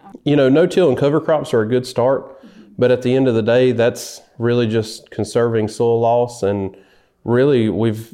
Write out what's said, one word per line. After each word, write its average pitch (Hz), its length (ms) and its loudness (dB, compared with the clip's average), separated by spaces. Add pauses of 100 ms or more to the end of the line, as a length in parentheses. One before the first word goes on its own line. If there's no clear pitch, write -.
(240)
You 143 120 0
know, 135 140 4
no-till 175 400 2
and 127 80 0
cover 143 240 0
crops 147 320 -2
are 117 80 2
a 107 80 -2
good 123 160 -2
start, - 580 -4 (360)
but 123 100 4
at 127 140 0
the 123 120 0
end 131 120 2
of 117 80 2
the 113 80 0
day, 123 280 2
that's 117 480 -4 (200)
really 120 260 0
just 110 460 -4
conserving 113 560 -2
soil 117 320 0
loss, 120 420 0
and 98 340 -4 (480)
really 120 460 2
we've, 110 440 -4